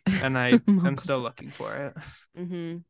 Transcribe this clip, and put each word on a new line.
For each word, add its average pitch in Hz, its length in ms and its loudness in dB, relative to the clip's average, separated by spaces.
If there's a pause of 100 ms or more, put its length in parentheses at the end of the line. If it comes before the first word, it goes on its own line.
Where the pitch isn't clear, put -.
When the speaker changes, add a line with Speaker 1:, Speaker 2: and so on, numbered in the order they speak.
Speaker 1:
and 135 300 2
Speaker 2:
<laughs> - 20 2
Speaker 1:
I 123 120 2
am 240 160 8
Speaker 2:
Mongrel 180 320 4
Speaker 1:
still 139 180 -2
Speaker 2:
type. 127 80 -4
Speaker 1:
looking - 260 -10
for 110 240 -10
it. 139 200 -10 (440)
Speaker 2:
Mm-hmm. 175 400 -8 (120)